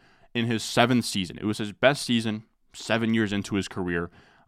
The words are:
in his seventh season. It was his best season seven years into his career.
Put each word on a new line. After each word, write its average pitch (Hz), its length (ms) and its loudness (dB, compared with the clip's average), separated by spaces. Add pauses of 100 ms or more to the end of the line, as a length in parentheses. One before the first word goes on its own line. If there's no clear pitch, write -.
(360)
in 117 100 0
his 117 180 0
seventh 120 420 2
season. 95 360 -6
It - 40 -6
was 104 120 -2
his 104 140 -6
best 139 320 4
season 110 400 0 (280)
seven 113 440 0
years 107 180 2
into 101 220 -4
his 95 120 0
career. 87 440 -4 (360)